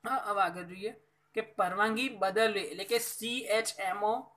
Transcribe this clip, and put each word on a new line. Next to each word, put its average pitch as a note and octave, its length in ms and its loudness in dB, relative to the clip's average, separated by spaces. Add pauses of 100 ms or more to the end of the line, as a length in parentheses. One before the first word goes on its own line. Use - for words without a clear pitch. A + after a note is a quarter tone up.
હા, C4+ 220 -2
હવે G3+ 140 0
આગળ F3 220 0
જોઈએ F#3+ 340 -10 (380)
કે A3 60 0
પરવાનગી G#3+ 680 2
બદલવી G3+ 520 2
એટલે F3 240 -6
કે A#3 140 0
સી A#3 400 -4
એચ A3 400 0
એમ G3 260 -2
ઓ A#3+ 320 0